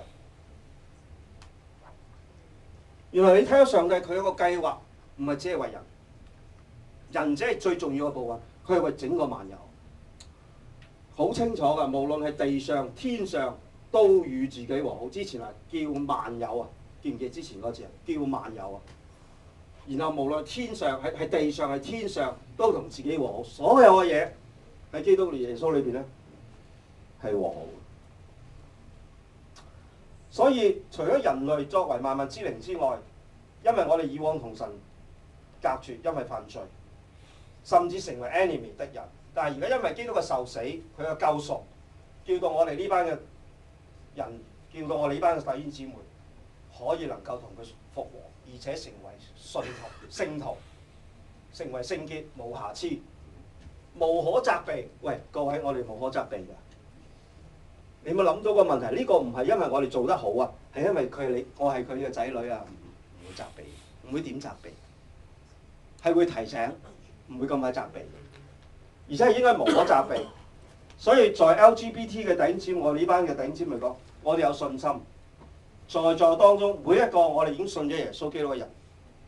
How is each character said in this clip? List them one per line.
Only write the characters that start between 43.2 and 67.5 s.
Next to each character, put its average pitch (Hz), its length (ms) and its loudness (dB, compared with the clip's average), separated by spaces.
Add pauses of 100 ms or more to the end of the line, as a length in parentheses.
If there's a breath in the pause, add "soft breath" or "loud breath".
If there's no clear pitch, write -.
人， 117 240 -10 (340)
叫 156 140 -10
到 120 80 -2
我 147 120 0
哋 143 60 -2
呢 151 60 -6
班 165 200 2
嘅 131 140 -6
弟 143 80 -8
兄 147 80 -10
姊 139 160 -14
妹， 123 80 -16 (800)
可 147 200 -2
以 160 100 -8
能 127 120 -8
夠 - 200 -10
同 - 180 -18
佢 - 80 -18 (300)
復 180 80 -10
和， - 60 -12 (380)
而 123 120 -20
且 139 160 -10
成 139 180 -14 (120)
為 98 80 -20 (240)
信 - 260 -10
徒、 - 480 -16
聖 151 300 -6
徒， - 160 -10 (960)
成 151 200 -12
為 127 80 -8
聖 156 260 -8
潔、 156 180 -12 (120)
無 120 180 -12
瑕 110 180 -10
疵、 - 160 -8 (1080)
無 165 240 2
可 196 200 0
責 220 220 0
備。 160 200 -6 (180)
喂， - 180 -6 (100)
各 147 140 -4
位， 147 180 -2
我 139 100 -2
哋 123 120 -6
無 110 160 -12
可 131 100 -4
責 131 180 -4
備 104 100 -8
㗎。 92 140 -16 (1500)
你 156 80 -8
有 170 60 0
冇 190 80 4
諗 165 180 2
到 208 100 2
個 202 120 6
問 139 160 2
題？ - 160 -4
呢 254 80 -2
個 180 160 4
唔 120 120 -4
係 127 120 -4
因 202 160 2
為 151 100 0
我 135 100 0
哋 127 80 0
做 123 200 -2
得 - 100 2
好 - 140 -4
啊， 123 180 0 (240)
係 143 120 -2
因 202 80 2
為 131 140 0
佢 135 180 -8
係 - 20 -2
你， 123 180 -4 (100)
我 139 160 0
係 127 140 -4
佢 135 60 -12 (120)
嘅 127 60 -6
仔 120 160 -6
女 120 220 -8
啊， 113 180 -8
唔 - 600 -20
會 95 60 -18
責 - 80 -14 (140)
備， 73 520 -20
唔 131 40 -12
會 156 100 -6
點 135 180 -12
責 - 80 -14
備。 - 400 -20 (1120)
係 170 120 2
會 170 120 6
提 113 200 -8
醒， - 260 -4 (560)
唔 127 100 -14
會 135 80 -4
咁 139 140 -2